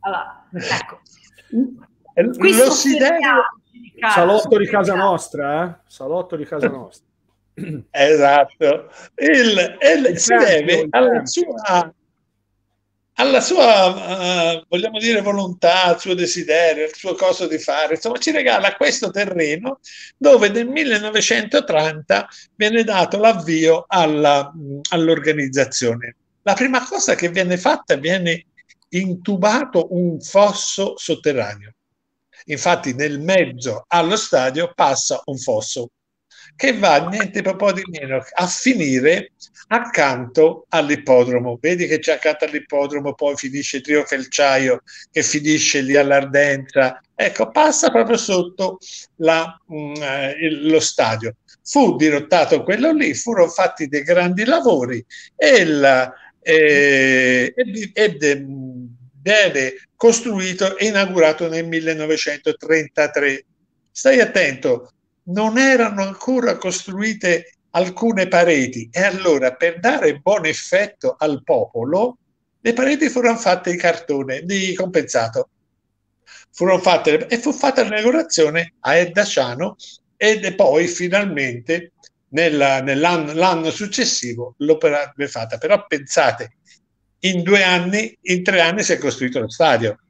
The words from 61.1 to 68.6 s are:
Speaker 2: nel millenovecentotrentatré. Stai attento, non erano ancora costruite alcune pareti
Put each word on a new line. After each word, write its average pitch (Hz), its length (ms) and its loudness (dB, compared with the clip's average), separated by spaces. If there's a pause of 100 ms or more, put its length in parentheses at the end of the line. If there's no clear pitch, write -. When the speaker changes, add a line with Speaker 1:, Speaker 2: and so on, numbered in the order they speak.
Speaker 2:
nel 165 180 -4
millenovecentotrentatré. 156 1800 -2 (480)
Stai 135 280 4
attento, 139 720 0 (320)
non 220 340 -2
erano 233 440 2
ancora 208 540 -2
costruite 190 960 -4 (180)
alcune 185 580 -2
pareti 139 640 2